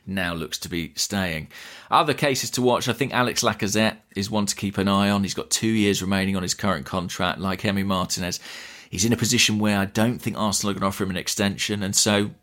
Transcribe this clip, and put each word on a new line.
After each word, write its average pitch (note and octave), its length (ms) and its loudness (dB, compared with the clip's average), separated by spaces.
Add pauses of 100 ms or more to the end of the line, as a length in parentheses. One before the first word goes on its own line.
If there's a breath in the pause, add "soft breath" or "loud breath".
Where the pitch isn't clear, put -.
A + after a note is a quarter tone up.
now F#2 300 -2
looks E2 240 -6
to - 100 -10
be E2+ 280 -6
staying. F2+ 500 -2 (460 loud breath)
Other D3+ 200 4
cases C3+ 380 0
to B2 120 -2
watch, A#2+ 260 4
I A#2 40 2
think C3 220 -2
Alex B2 300 0
Lacazette G#2+ 540 0 (180)
is G2+ 160 -4
one G#2 140 0
to - 100 -2
keep G2 220 -4
an G2 100 2
eye G2 220 4
on. G2+ 120 2
He's F#2 100 -2
got - 160 -6
two - 200 0
years G2+ 340 4
remaining F#2+ 320 0
on F#2 80 -2
his F2+ 120 -2
current F2 320 -2
contract, F2+ 520 -2
like F#2+ 220 -2
Emi G2 260 0
Martinez. F2+ 540 -2 (500 loud breath)
He's F2+ 140 0
in A#2 80 4
a A2+ 40 4
position A2+ 440 2
where G#2 180 4
I G2 60 2
don't A2 340 2
think - 180 -4
Arsenal G2+ 360 0
are - 20 -6
gonna G2 140 0
offer G2 160 -2
him F#2+ 60 0
an F2+ 60 -4
extension, G2+ 680 -2
and G2 100 -2
so G#2 380 4 (100)